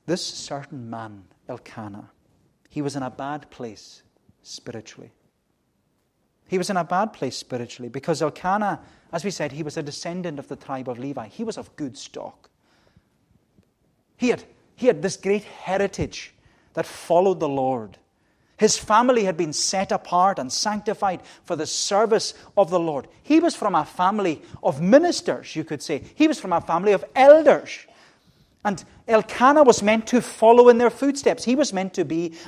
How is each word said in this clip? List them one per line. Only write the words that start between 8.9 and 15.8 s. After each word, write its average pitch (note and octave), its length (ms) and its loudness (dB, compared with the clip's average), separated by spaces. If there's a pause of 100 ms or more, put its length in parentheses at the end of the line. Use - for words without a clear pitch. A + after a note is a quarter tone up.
as E3+ 120 -8
we G3+ 60 -6
said, D3+ 220 -6
he D3+ 100 -10
was D#3 140 -10
a E3 60 -8
descendant E3+ 560 -10
of - 100 -16
the C3+ 80 -12
tribe C3 320 -10
of A#2+ 100 -8
Levi. C3+ 300 -10
He - 160 -12
was A3 120 -8
of B2 200 -16
good C3 200 -10
stock. - 540 -16 (1700)
He B3 120 -2
had, F#3+ 160 -2 (300)
he B3 140 0
had D#3 120 2
this F#3 160 -4
great G3+ 280 -2
heritage - 880 -6 (400)